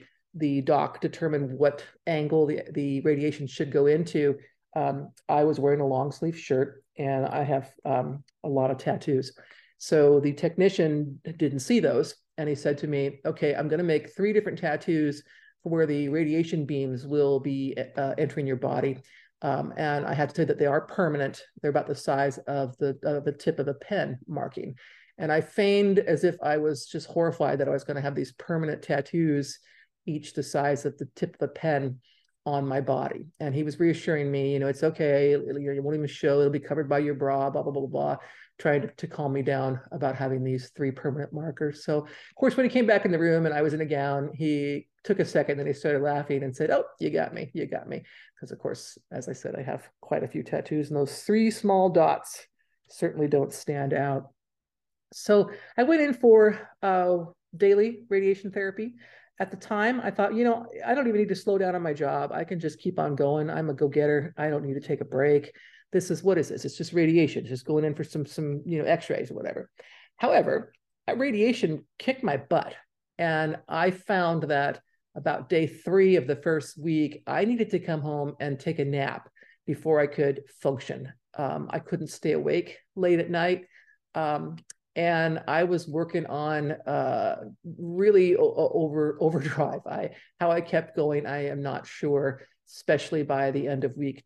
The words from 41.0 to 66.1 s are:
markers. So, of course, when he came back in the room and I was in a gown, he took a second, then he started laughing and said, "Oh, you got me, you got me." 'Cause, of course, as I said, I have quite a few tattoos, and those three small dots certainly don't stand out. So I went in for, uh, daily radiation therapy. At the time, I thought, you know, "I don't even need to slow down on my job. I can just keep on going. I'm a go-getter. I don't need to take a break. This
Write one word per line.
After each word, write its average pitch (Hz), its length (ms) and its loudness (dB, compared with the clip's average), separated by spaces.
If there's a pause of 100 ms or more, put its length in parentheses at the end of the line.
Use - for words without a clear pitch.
markers. 151 540 -6
So, 151 140 0
of - 360 -14
course, 262 220 2
when 262 80 4
he 240 40 2
came 247 160 2
back 208 200 4
in 190 60 4
the 165 80 2
room 165 260 4
and 151 100 0
I 147 60 0
was 151 120 2
in 156 80 -2
a 156 40 -2
gown, 139 480 -2
he 143 540 -2 (160)
took 202 160 0
a 170 60 4
second, 143 320 0
then 143 100 -4
he 143 60 -2
started 147 280 0
laughing 147 420 -2
and 131 120 -6
said, 156 140 0
"Oh, - 140 2 (160)
you 160 100 -2
got 156 240 -2
me, - 200 -10
you 156 120 -6
got - 220 -8
me." - 160 -8 (360)
'Cause, - 120 -14
of - 80 -14
course, - 380 -10 (120)
as - 200 -10
I 135 40 -8
said, - 220 -10
I 143 60 -8
have 139 260 -10 (140)
quite 156 220 -4
a 143 40 -6
few 151 160 -8
tattoos, 151 460 -4
and 147 80 -2
those 143 260 -4
three 220 260 4
small 190 400 2
dots 160 560 2 (440)
certainly 156 400 -2
don't 143 240 2
stand 143 400 -4
out. 139 380 -2 (840)
So 202 360 4 (280)
I 240 60 4
went 311 180 6
in 285 120 2
for, 214 460 8 (220)
uh, 180 380 2 (360)
daily 202 540 4
radiation 196 420 0
therapy. 208 440 -6 (440)
At 190 100 -4
the 190 80 -12
time, 220 420 0
I 202 120 -4
thought, 202 240 0
you 233 80 2
know, 233 240 2 (180)
"I 233 80 2
don't 269 140 2
even 208 120 2
need 202 100 2
to 190 60 0
slow 196 220 0
down 185 160 2
on 180 80 -2
my 160 120 -2
job. 143 380 -2
I 160 120 -4
can 170 160 -6
just 156 200 -6
keep 180 200 -4
on 151 160 0
going. 151 340 2
I'm 160 200 -2
a 143 40 -2
go-getter. 147 640 2
I 151 120 -2
don't 147 140 -2
need 135 120 -4
to 139 120 -8
take 143 140 -4
a - 40 -6
break. 147 460 2 (400)
This 180 200 0